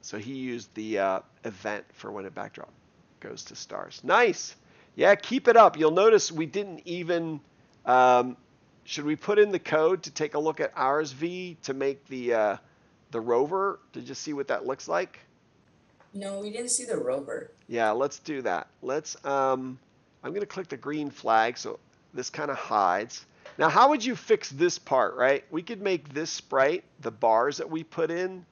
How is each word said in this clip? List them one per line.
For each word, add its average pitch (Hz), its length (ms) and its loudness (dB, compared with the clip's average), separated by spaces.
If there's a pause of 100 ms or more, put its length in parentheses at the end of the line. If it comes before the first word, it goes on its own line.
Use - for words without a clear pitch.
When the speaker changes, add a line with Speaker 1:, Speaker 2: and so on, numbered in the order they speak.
Speaker 1:
So - 160 -12
he 117 160 -10
used 127 420 -10
the, 110 240 -4
uh, 95 200 0 (240)
event 104 480 -8
for - 200 -16
when 98 140 -10
a 92 60 -14
backdrop 101 400 -14 (480)
goes - 240 -14
to - 120 -18
stars. - 480 -12
Nice. 190 520 2 (400)
Yeah, 180 200 6
keep 254 340 0
it 226 80 8
up. 185 200 8
You'll 156 140 4
notice 202 400 4
we 160 140 -4
didn't 185 400 -8
even... 165 560 -4 (440)
Um, 127 520 6 (480)
should - 180 -10
we 151 140 -2
put 208 200 0
in 208 140 6
the 180 80 -2
code 160 440 2
to 147 80 -14
take 151 240 -6
a 147 40 0
look 156 220 -2
at - 140 -2
ours, 143 360 0
V, 175 520 -8
to 139 100 -6
make 135 340 -4
the, 123 260 -4
uh, 107 240 2 (540)
the 117 80 -4
rover? 147 600 0 (120)
Did 123 160 -14
you 135 80 -12
see - 160 -10
what 139 160 -6
that 127 180 -4
looks 131 220 -6
like? 175 320 -4 (960)
Speaker 2:
No, 196 260 -10
we 208 100 -10
didn't 240 220 -8
see 247 140 -4
the 220 120 -4
rover. 131 540 -6 (160)
Speaker 1:
Yeah, 113 240 0
let's 135 280 -2
do 143 240 -8
that. 92 240 -2 (140)
Let's, 135 440 -8
um, 131 520 0 (460)
I'm 147 100 -10
gonna 202 120 -4
click - 240 -12
the 139 80 -10
green 147 340 -6
flag, 113 460 2
so - 200 -10 (360)
this 127 160 -8
kinda 143 260 -8
hides. 101 680 0 (320)
Now, 156 120 4
how 208 200 8
would 277 140 2
you 240 120 -4
fix - 340 0
this 160 300 0
part, 127 360 2
right? 131 360 2
We 156 100 -4
could 196 200 -10
make 160 320 -4
this 156 180 -6
sprite, 143 520 0 (180)
the 113 100 -6
bars 117 460 2
that 160 120 -10
we 160 140 -6
put 160 260 -4
in 180 420 -6